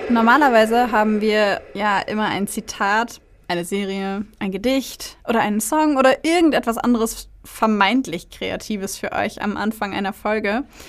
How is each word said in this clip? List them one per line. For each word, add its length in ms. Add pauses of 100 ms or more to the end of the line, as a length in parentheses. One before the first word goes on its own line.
Normalerweise 840
haben 300
wir 400 (140)
ja 240
immer 260
ein 220
Zitat, 760 (260)
eine 200
Serie, 580 (140)
ein 140
Gedicht 680 (100)
oder 120
einen 200
Song 380
oder 260
irgendetwas 540
anderes 500 (160)
vermeintlich 840
Kreatives 680
für 160
euch 300
am 160
Anfang 340
einer 220
Folge. 500 (240)